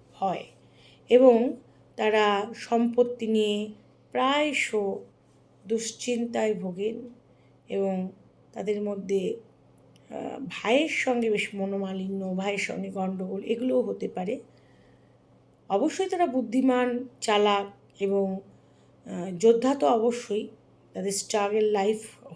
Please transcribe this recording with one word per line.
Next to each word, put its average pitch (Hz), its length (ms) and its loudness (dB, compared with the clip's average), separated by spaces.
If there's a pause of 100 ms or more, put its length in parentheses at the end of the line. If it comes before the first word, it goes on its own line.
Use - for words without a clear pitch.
(140)
হয় 190 300 -4 (640)
এবং 247 440 8 (420)
তারা 214 600 2
সম্পত্তি 233 720 0
নিয়ে 214 400 0 (440)
প্রায়শ 269 640 0 (920)
দুশ্চিন্তায় 226 840 -2
ভোগেন 196 560 -6 (600)
এবং 190 400 -2 (440)
তাদের 208 280 -4
মধ্যে, 196 540 -2 (720)
আহ, - 400 -10
ভাইয়ের 277 400 2
সঙ্গে 240 400 0
বেশ 202 260 -2
মনোমালিন্য, 190 800 -4
ভাইয়ের 196 220 -2
সঙ্গে 196 320 -6
গণ্ডগোল, 190 540 -6
এগুলোও 254 380 0
হতে 196 260 -4
পারে। 185 320 -6 (1300)
অবশ্যই 370 400 0
তারা 349 160 2
বুদ্ধিমান, 247 800 0 (140)
চালাক 208 440 2 (360)
এবং, 196 380 0 (640)
আহ, 185 320 -8
যোদ্ধা 233 380 4
তো 285 120 2
অবশ্যই, 233 600 0 (460)
তাদের 190 180 -4
স্ট্রাগল 208 520 0
লাইফ 214 720 -2